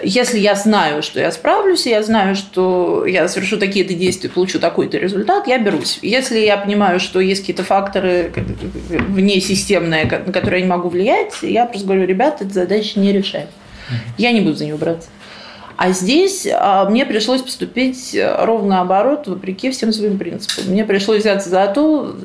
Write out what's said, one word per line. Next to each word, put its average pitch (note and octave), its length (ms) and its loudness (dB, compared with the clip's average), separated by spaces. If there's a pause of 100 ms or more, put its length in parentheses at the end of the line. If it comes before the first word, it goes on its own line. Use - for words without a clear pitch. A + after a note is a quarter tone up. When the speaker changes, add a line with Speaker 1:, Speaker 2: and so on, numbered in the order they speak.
Speaker 1:
если A#3+ 340 0
я G3+ 160 4
знаю, F#3+ 480 2
что - 160 -6
я D#3 100 0
справлюсь, F4+ 560 2
и C4 40 -2
я G#3+ 120 4
знаю, G#3 360 2
что F3+ 680 0
я F3+ 220 2
совершу G3+ 300 -2
такие-то G3 360 0
действия, F3 360 -2
получу F#3 280 -2
такой-то E3+ 400 0
результат, G#3+ 500 0
я B3+ 100 2
берусь. G3 440 -2
Если B3 380 0
я G#3 160 4
понимаю, G3 460 2
что - 180 -2
есть F#3+ 220 2
какие-то F3+ 220 -6
факторы, F#3 680 0
как, - 120 -4 (640)
внесистемные, F#3+ 960 2
ко-, - 200 -2
на F#3 60 -4
которые F#3 300 0
я F#3 40 -2
не F#3 60 2
могу F3+ 160 0
влиять, G#3+ 540 0
я G#3+ 240 2
просто G3+ 200 -8
говорю: F#3+ 200 2
«Ребята, G#3 400 0
эта G3 80 -8
задача G3 480 0
не G3 100 4
решаем. - 380 -2 (400)
Speaker 2:
Мгм. A#2+ 100 -4 (180)
Speaker 1:
Я A#3+ 140 2
не A3+ 80 4
буду D#3+ 160 2
за D3 80 -8
нее D3+ 140 -6
браться». E3 320 -4 (680)
А F#3 180 2
здесь, B3+ 600 2
а, F#3+ 340 2
мне B3 200 2
пришлось B3 340 0
поступить, B3+ 720 -4
э, - 320 0
ровно G3+ 300 2
наоборот, G3 520 2
вопреки F#3+ 440 -4
всем A3+ 200 0
своим G#3 280 0
принципам. - 520 -6
Мне G#3+ 140 2
пришлось G#3 360 0
взяться G3 280 0
за F#3+ 160 4
то, D4 600 0